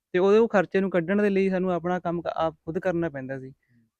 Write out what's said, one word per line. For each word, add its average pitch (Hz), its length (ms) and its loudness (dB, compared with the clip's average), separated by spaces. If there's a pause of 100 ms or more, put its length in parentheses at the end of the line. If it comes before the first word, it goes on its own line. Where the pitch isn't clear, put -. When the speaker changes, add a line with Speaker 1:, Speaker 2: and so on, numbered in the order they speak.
(120)
Speaker 1:
ਤੇ 180 80 0
ਉਹਦੇ, 196 180 6
ਉਹ 226 100 4
ਖਰਚੇ 196 320 0
ਨੂੰ 190 100 0
ਕੱਢਣ 180 320 0
ਦੇ 208 80 2
ਲਈ 196 200 2
ਸਾਨੂੰ 185 220 0
ਆਪਣਾ 175 280 -2
ਕੰਮ 170 220 -4
ਕ-, 160 60 -4
ਆਪ 160 260 -2
ਖੁਦ 165 260 -8
ਕਰਨਾ 170 300 -2
ਪੈਂਦਾ 135 300 -10
ਸੀ। 131 100 -14
Speaker 2:
ਹੂੰ। - 340 -20 (160)